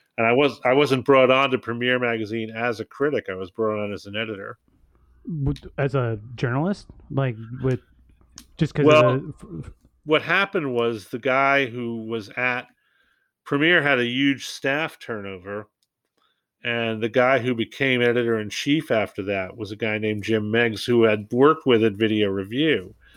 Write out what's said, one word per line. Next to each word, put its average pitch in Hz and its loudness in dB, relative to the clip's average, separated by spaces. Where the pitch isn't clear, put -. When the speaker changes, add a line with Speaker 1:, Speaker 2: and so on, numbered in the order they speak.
Speaker 1:
And 117 0
I 117 4
was, 135 2
I 127 4
wasn't 131 2
brought 131 6
on 135 4
to 127 0
Premiere 123 -2
Magazine 113 -4
as 113 -4
a 107 -8
critic. 139 -2
I 95 -6
was 92 -10
brought 107 -4
on 101 -6
as 92 -12
an 101 -10
editor. 110 -8
Speaker 2:
With, 147 -4
as 139 -2
a 120 -2
journalist? 143 -2
Like, 131 -2
with, 127 0
just - -2
'cause 147 4
Speaker 1:
Well, 151 8
Speaker 2:
of 135 0
the 151 -12
f-, 165 -14
f- - -18
Speaker 1:
what 151 2
happened 175 -2
was 117 -2
the 127 -6
guy 135 2
who 117 -8
was 110 -8
at 123 -4
Premiere 160 2
had 143 2
a 123 2
huge 127 -2
staff 147 -4
turnover, 101 -12
and 117 -4
the 117 0
guy 127 2
who 120 -2
became 123 -2
editor-in-chief 117 0
after 110 -2
that 95 -6
was 107 -10
a 107 -14
guy 107 -4
named 107 -4
Jim 107 -2
Meigs, 113 0
who 120 4
had 107 2
worked 147 4
with 117 4
at 110 2
Video 107 2
Review. 101 -2